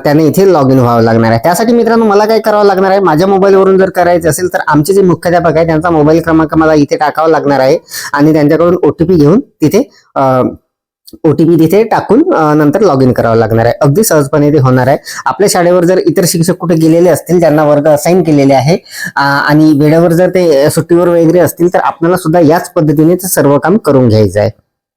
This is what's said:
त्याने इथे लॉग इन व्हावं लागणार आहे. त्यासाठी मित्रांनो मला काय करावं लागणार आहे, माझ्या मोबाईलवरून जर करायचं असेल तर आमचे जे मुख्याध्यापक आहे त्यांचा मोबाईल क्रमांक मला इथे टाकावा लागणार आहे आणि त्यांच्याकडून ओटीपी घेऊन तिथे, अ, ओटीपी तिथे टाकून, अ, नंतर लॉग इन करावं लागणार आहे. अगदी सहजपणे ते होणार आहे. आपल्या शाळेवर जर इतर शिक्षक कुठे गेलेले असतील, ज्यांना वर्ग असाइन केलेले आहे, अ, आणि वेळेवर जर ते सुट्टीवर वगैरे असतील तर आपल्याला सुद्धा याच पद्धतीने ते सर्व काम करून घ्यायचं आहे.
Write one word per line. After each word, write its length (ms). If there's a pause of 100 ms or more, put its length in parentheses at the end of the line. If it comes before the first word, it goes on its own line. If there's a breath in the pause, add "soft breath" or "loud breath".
त्याने 220
इथे 280
लॉग 180
इन 80
व्हावं 220
लागणार 300
आहे. 120
त्यासाठी 300
मित्रांनो 320
मला 200
काय 140
करावं 260
लागणार 260
आहे, 80
माझ्या 280
मोबाईलवरून 500
जर 120
करायचं 400
असेल 240
तर 140
आमचे 260
जे 80
मुख्याध्यापक 560
आहे 80
त्यांचा 240
मोबाईल 320
क्रमांक 340
मला 180
इथे 240
टाकावा 300
लागणार 320
आहे 180 (360 loud breath)
आणि 200
त्यांच्याकडून 500
ओटीपी 300
घेऊन 260
तिथे, 500 (260 soft breath)
अ, 260 (840)
ओटीपी 320
तिथे 280
टाकून, 500
अ, 200
नंतर 260
लॉग 240
इन 100
करावं 220
लागणार 300
आहे. 160
अगदी 220
सहजपणे 480
ते 80
होणार 280
आहे. 100 (280 loud breath)
आपल्या 260
शाळेवर 320
जर 140
इतर 300
शिक्षक 260
कुठे 220
गेलेले 340
असतील, 300
ज्यांना 240
वर्ग 240
असाइन 360
केलेले 300
आहे, 220 (400 loud breath)
अ, 60
आणि 580
वेळेवर 320
जर 180
ते 400
सुट्टीवर 380
वगैरे 320
असतील 340
तर 60
आपल्याला 380
सुद्धा 220
याच 320
पद्धतीने 440
ते 120
सर्व 300
काम 200
करून 320
घ्यायचं 300
आहे. 100 (480)